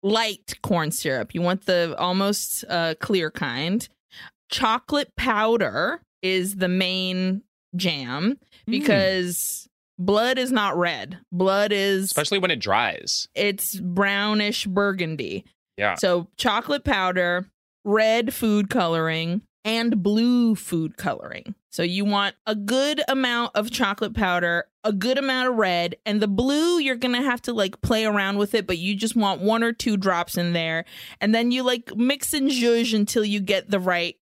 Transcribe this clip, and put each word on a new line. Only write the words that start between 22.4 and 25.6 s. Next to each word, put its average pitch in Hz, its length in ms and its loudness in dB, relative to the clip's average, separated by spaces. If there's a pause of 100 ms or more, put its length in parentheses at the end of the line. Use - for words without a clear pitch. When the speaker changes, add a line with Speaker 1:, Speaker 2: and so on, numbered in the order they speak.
Speaker 1:
a 214 80 0
good 262 500 0
amount 247 480 0
of 214 160 -2
chocolate 202 420 -2
powder, 175 520 0 (180)
a 214 100 0
good 233 260 0
amount 254 320 0
of 247 40 0
red, 180 400 2 (100)